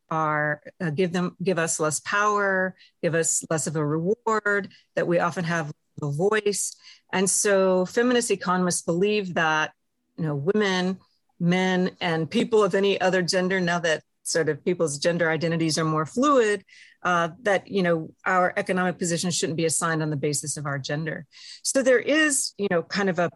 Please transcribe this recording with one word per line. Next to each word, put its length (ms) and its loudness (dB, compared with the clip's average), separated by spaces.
are, 500 0
uh, 100 -2
give 220 0
them, 300 -2
give 160 0
us 220 -2
less 200 0
power, 760 0
give 120 0
us 360 0
less 160 -2
of 100 -6
a 100 0
reward, 840 -2
that 120 -2
we 120 2
often 260 -2
have 280 -4
a 80 -4
voice. 640 -2
And 180 2
so 560 2
feminist 440 2
economists 520 0
believe 520 0
that, 380 0
you 60 -4
know, 100 -2
women, 640 0
men, 600 2
and 280 -2
people 340 2
of 120 2
any 260 2
other 220 2
gender, 380 0
now 180 0
that 240 0
sort 260 0
of 120 -6
people's 360 -2
gender 320 0
identities 480 0
are 60 0
more 200 0
fluid, 580 2
uh, 280 0
that, 260 0
you 140 0
know, 280 0
our 300 2
economic 420 -2
position 320 -2
shouldn't 260 -2
be 80 0
assigned 380 0
on 80 -2
the 60 -2
basis 420 -4
of 80 -10
our 120 -4
gender. 480 -6
So 200 0
there 180 4
is, 580 0
you 120 -2
know, 120 2
kind 260 -2
of 100 0
a 180 0